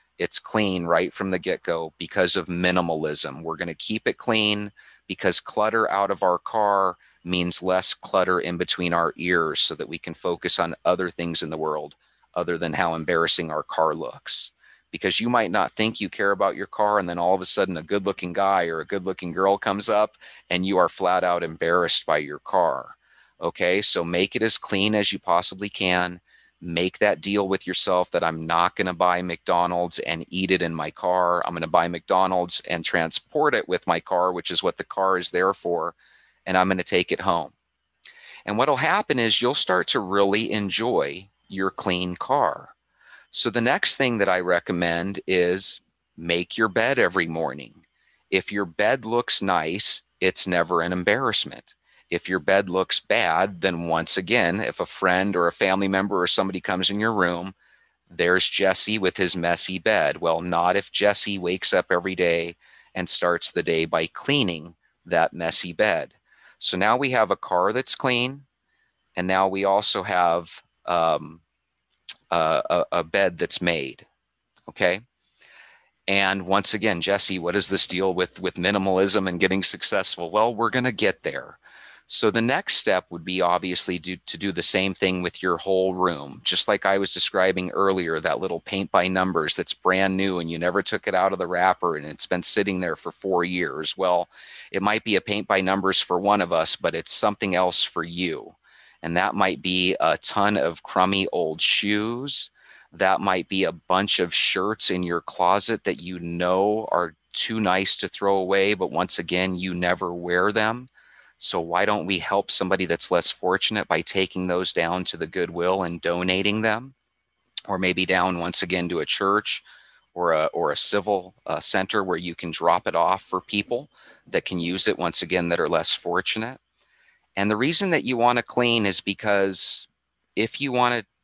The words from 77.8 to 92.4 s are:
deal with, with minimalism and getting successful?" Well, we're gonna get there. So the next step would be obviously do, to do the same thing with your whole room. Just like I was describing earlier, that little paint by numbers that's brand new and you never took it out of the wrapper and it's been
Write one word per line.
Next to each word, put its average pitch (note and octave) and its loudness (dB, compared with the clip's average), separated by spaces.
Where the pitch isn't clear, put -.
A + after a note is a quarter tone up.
deal F#2 0
with, F2+ -4
with F#2 -4
minimalism F#2+ 2
and F2 -4
getting F#2 2
successful?" F2+ 0
Well, A2 2
we're A2 -2
gonna B2+ 0
get G2+ -2
there. C#2 -8
So G#2+ 2
the F#2 0
next C3 0
step F#2 2
would E2+ -12
be F2+ -2
obviously F2+ 0
do, F2+ -10
to - -10
do G2 -4
the E2+ -2
same F#2+ 2
thing F#2 0
with F2+ -6
your F2 0
whole F#2+ 0
room. D2 -2
Just - 0
like G#2 0
I G2 4
was G2 -2
describing F#2 0
earlier, F2+ 0
that D#2 0
little E2+ -6
paint G2 -6
by F#2 4
numbers F2+ 0
that's - -2
brand F#2+ 2
new F#2+ 0
and E2 -4
you E2 -4
never F2+ 0
took G#2 -6
it F#2+ 0
out F#2+ 2
of F2+ -4
the F2+ -2
wrapper F2+ 0
and D2 -8
it's D2+ -4
been F2 0